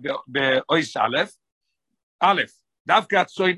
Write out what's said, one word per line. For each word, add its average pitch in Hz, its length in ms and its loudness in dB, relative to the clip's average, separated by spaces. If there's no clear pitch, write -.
ב-, 139 80 -8
באויס 135 680 0
א'? 117 200 0
א', 180 220 2
דווקא 190 280 0
הצאן 185 420 0